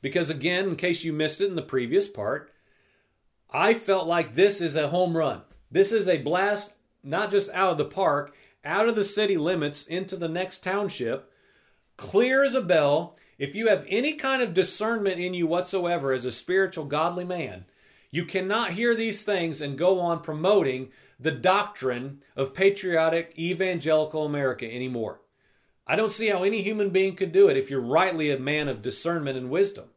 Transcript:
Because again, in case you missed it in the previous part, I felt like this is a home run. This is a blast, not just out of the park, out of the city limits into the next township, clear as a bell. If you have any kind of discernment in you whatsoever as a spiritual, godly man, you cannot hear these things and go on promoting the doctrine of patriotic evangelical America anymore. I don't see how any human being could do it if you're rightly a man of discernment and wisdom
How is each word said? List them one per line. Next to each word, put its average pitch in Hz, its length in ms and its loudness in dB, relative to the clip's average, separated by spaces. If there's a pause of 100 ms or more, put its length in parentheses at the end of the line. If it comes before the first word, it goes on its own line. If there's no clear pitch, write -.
Because 147 280 -2
again, 180 420 -2
in 165 60 -4
case 175 280 -2
you 165 80 -4
missed 151 280 -4
it 196 80 0
in 185 80 -4
the - 60 -4
previous 123 460 0
part, 113 440 -6 (960)
I 190 240 2
felt 190 340 0
like 165 260 0
this 202 260 4
is 156 160 -2
a 147 120 0
home 170 280 0
run. 135 260 0 (280)
This 196 220 4
is 196 160 2
a 156 140 2
blast, 196 500 0 (320)
not 175 260 -2
just 196 200 0
out 185 220 2
of 151 60 -2
the 151 60 2
park, 143 500 0 (300)
out 196 240 2
of 233 60 0
the 214 100 2
city 202 320 0
limits 151 500 -2
into 185 300 -8
the 170 120 -6
next 180 340 -8
township, 185 680 -4 (680)
clear 262 480 2
as 247 100 0
a 254 80 0
bell. 160 540 2 (200)
If 139 200 -6
you 220 120 2
have 196 200 4
any 262 260 0
kind 269 260 -2
of 202 140 -2
discernment 196 640 0
in 180 160 -4
you 175 140 0
whatsoever 175 640 0
as 123 120 -2
a 127 80 -2
spiritual, 185 520 -2
godly 170 400 -2
man, 131 400 -8 (460)
you 165 140 -4
cannot 190 500 -2
hear 233 200 2
these 220 300 -4
things 165 360 -2
and 143 160 -6
go 180 220 4
on 170 240 0
promoting 156 680 2 (260)
the 143 140 -2
doctrine 135 880 -2 (140)
of 135 180 -4
patriotic 170 840 2
evangelical 160 880 0
America 143 480 -2
anymore. 123 480 -6 (640)
I 160 120 0
don't 214 160 0
see 220 160 -2
how 185 160 0
any 208 180 0
human 208 280 -2
being 190 260 2
could 175 160 -4
do 196 160 8
it 135 80 4
if 135 120 -2
you're 123 120 -2
rightly 156 500 2
a 135 80 0
man 147 300 -2
of 110 120 -6
discernment 139 560 -4
and 127 140 -8
wisdom 196 360 0 (100)